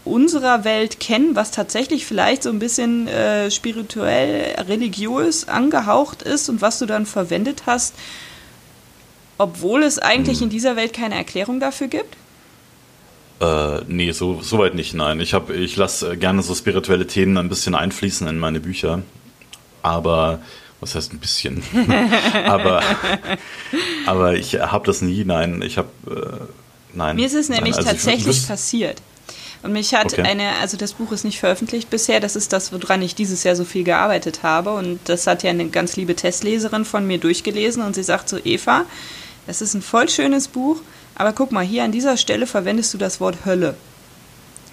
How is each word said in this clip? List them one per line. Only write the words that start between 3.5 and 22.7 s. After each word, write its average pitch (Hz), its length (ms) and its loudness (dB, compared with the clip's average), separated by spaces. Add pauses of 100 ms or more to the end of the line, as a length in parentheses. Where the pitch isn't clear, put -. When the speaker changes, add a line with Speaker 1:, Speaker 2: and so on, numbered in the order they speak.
Speaker 1:
spirituell, 214 1040 -2 (120)
religiös 233 800 0
angehaucht 254 760 2
ist - 260 -2
und 226 120 0
was 214 180 0
du 240 80 -2
dann 214 180 0
verwendet 196 600 -2
hast, 247 260 0 (1400)
obwohl 190 460 2
es 294 160 2
eigentlich 240 400 2
Speaker 2:
Hm. 240 60 0
Speaker 1:
in 226 40 0
dieser 226 260 0
Welt 226 180 -2
keine 226 220 -4
Erklärung 202 440 -4
dafür 269 280 -4
gibt? 320 280 -6 (1200)
Speaker 2:
Äh, 76 480 0
nee, 87 260 0
so, 90 280 -2
so - 160 0
weit 92 160 4
nicht, 85 220 -6
nein. 78 240 0
Ich 82 160 0
hab, 90 160 0
ich 90 240 -2
lass, 95 260 0
äh, 87 160 -2
gerne 92 240 4
so 90 140 -2
spirituelle 92 500 2
Themen 95 320 4
ein 87 120 0
bisschen 90 260 -2
einfließen 92 520 -2
in 80 120 -2
meine 80 200 0
Bücher. 85 440 -2 (800)
Aber, 82 560 2 (400)
was - 160 -10
heißt 78 180 -6
ein 76 60 -12
bisschen? - 420 -4 (120)
<laughs> 214 720 2
Aber, 190 340 4 (1300)